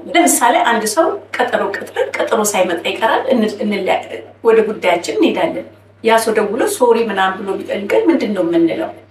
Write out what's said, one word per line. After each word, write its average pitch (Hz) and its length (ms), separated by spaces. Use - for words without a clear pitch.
ለምሳሌ 269 560
አንድ 220 240
ሰው 330 200
ቀጠሮ 214 300
ቀጥረን - 400
ቀጠሮ 214 320
ሳይመጣ 175 400
ይቀራል፣ - 440
እን-፣ 214 300
እንለያ-፣ 190 440
ወደ 220 220
ጉዳያችን 202 520
እንሄዳለን። - 500
ያ 226 140
ሰው 226 160
ደውሎ 208 340
ሶሪ 233 360
ምናምን 190 320
ብሎ 196 180
ቢጠይቀን 208 520
ምንድን 247 260
ነው 185 120
የምንለው? 165 460